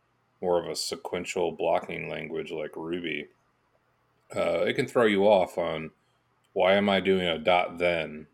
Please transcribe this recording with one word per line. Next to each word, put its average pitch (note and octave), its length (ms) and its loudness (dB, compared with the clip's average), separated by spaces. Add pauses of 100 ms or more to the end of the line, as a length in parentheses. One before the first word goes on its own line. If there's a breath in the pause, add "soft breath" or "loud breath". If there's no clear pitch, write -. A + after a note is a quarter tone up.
(400)
more F2 220 2
of E2 60 -8
a D#2 80 -6
sequential F2 760 -4
blocking D#2+ 580 -2
language D#2 440 -8
like D#2 240 -8
Ruby, D#2+ 520 -8 (1080)
uh, E2+ 240 0
it A2 140 0
can G#2+ 120 -2
throw B2 180 2
you G2+ 200 4
off G2 340 4
on, D#2+ 320 -4 (640)
"Why G2 220 4
am G2+ 140 4
I G2 120 4
doing F#2 260 2
a E2 120 0
dot E2+ 400 2
then? D#2+ 560 -2